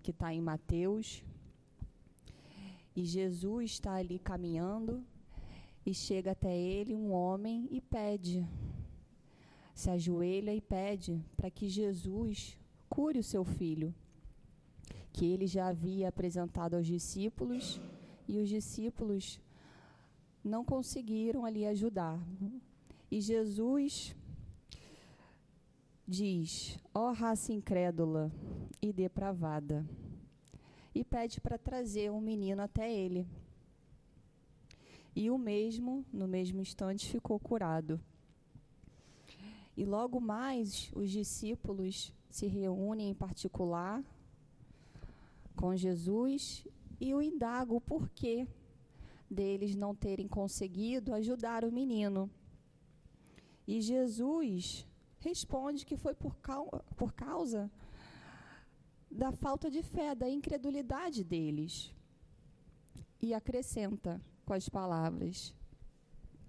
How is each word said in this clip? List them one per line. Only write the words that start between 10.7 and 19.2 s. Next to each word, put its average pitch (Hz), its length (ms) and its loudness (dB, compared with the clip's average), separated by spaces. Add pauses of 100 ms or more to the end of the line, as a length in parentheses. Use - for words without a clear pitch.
pra 185 160 -8
que - 160 -4
Jesus 196 920 -2 (320)
cure 285 300 2
o 220 40 2
seu 190 200 2
filho, 160 500 0 (1160)
que - 140 2
ele 190 220 4
já 185 200 2
havia 185 400 2
apresentado 175 680 0
aos 170 120 4
discípulos, 214 920 0 (460)
e 208 120 2
os 208 100 4
discípulos 214 880 -2 (1040)